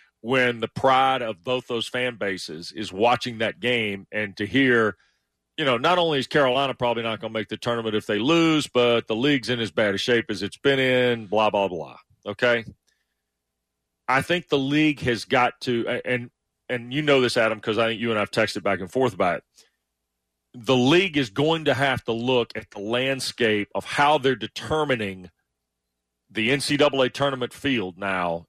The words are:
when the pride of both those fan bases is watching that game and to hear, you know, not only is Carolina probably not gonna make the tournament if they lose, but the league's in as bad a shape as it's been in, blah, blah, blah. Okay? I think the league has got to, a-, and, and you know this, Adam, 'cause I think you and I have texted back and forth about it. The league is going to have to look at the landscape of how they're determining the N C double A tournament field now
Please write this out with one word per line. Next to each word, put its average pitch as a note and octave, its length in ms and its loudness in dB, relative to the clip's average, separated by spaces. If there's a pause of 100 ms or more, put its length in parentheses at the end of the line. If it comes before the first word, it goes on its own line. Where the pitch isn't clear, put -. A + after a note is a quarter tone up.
(220)
when B2 380 0
the A2+ 80 -2
pride C3 540 2
of G#2 220 -8
both B2+ 240 -4
those A#2 180 -4
fan B2 300 -4
bases F2+ 560 -8
is F#2 200 -8
watching A#2 460 0
that G#2 220 -4
game G#2+ 500 -2
and G#2 260 -6
to G#2 100 -4
hear, A#2 500 2 (600)
you D#3 80 -4
know, C3 120 2
not E3 220 2
only E3 200 0
is B2+ 80 -4
Carolina C3+ 480 2
probably A#2 280 -2
not A2+ 180 -4
gonna A2 120 -8
make A2 160 -4
the A2 80 -8
tournament A2+ 380 -4
if G#2+ 120 -4
they G#2 120 0
lose, D#3+ 480 2
but A#2+ 400 2
the A2+ 100 -2
league's C3 340 0
in B2 100 -2
as A2 100 -4
bad G#2 240 0
a G2 40 -2
shape A#2 320 0
as G2 120 -8
it's G2 140 -6
been C#3 220 2
in, B2 480 2
blah, G#2+ 240 2
blah, G2 180 2
blah. D#2+ 300 -10 (280)
Okay? A#2 380 0 (1400)
I C3 140 4
think E3+ 260 -2
the D3 100 2
league C#3+ 420 2
has A#2+ 240 -2
got B2 380 2
to, A#2+ 240 -2
a-, A#2+ 200 -4
and, B2 240 -4 (380)
and A#2+ 260 -6
you D3+ 80 -2
know C#3+ 180 4
this, A#2+ 160 2
Adam, A2 240 2
'cause A2 180 -2
I A2+ 100 2
think A2 120 -4
you A#2 100 -2
and A2 80 0
I G#2 40 0
have G2+ 80 -4
texted G#2+ 320 -2
back G2 180 0
and F#2 100 -10
forth B2+ 220 0
about F2 260 0
it. - 60 -20 (1120)
The B2+ 220 0
league D3+ 400 4
is C3+ 140 -2
going D#3 360 0
to C3+ 80 2
have C3 300 0
to A#2 80 -2
look A#2+ 440 0
at A2 140 -12
the G#2 100 -14
landscape A#2 960 -2
of G2 100 -4
how D3 340 2
they're C3+ 160 0
determining A2 960 -4 (1000)
the A2+ 200 0
N C#3+ 100 2
C D3 160 -2
double C#3 260 4
A B2+ 80 2
tournament C3+ 420 -2
field G2 460 -4
now F2+ 500 -4